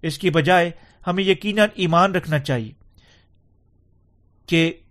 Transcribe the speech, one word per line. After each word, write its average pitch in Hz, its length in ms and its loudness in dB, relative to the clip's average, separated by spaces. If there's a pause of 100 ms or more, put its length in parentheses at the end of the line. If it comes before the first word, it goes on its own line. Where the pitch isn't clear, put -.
اس 160 180 -6
کی 185 100 0
بجائے 170 420 2 (360)
ہمیں 180 160 -2
یقیناً 208 520 0
ایمان 180 400 2
رکھنا 156 240 -2
چاہیے 123 320 -4 (1800)
کہ 165 260 0 (180)